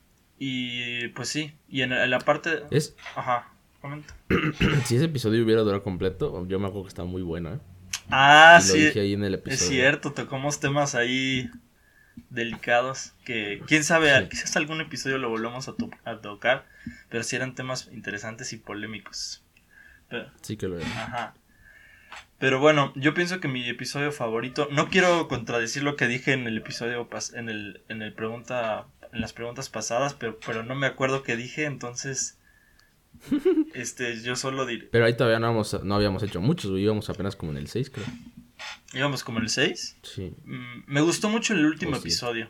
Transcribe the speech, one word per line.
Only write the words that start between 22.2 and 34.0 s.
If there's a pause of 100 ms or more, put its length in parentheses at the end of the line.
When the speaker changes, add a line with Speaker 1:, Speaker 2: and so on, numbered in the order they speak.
Speaker 1:
Pero
bueno,
yo
pienso
que
mi
episodio
favorito,
no
quiero
contradecir
lo
que
dije
en
el
episodio
pas-,
en
el,
en
el
pregunta, (240)
en
las
preguntas
pasadas,
pero,
pero
no
me
acuerdo
qué
dije,
entonces, (840)
Speaker 2:
<laughs>
Speaker 1:
este,